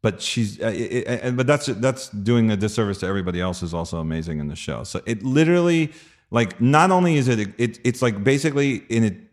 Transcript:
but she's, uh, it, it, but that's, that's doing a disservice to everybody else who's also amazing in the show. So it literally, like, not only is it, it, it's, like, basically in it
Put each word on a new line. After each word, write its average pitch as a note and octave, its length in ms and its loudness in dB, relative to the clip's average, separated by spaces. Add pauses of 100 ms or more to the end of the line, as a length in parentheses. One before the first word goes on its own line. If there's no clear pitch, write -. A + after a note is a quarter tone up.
but G2+ 180 -2
she's, - 400 -4
uh, A2+ 60 -2
it, A2+ 400 -4
it, B2 280 -4
but B2 120 0
that's, C#3+ 180 2
that's B2+ 440 -2
doing A2 420 2
a G#2 40 2
disservice G2+ 440 -2
to F2+ 80 -4
everybody F#2 340 -2
else F2+ 200 -4
who's E2+ 120 -6
also E2+ 240 -6
amazing D#2+ 420 -4
in D2 80 -6
the D#2+ 80 -8
show. B1 280 -8
So - 240 -8
it A2 160 -6
literally, D#3+ 680 2 (380)
like, A2 320 0
not D3+ 300 6
only F3+ 260 4
is B2+ 100 2
it, A#2 120 2 (180)
it, A#2+ 260 -2
it's, B2 200 0
like, G#2 200 0
basically C#3 680 0
in A2+ 160 2
it F#2+ 120 -2 (160)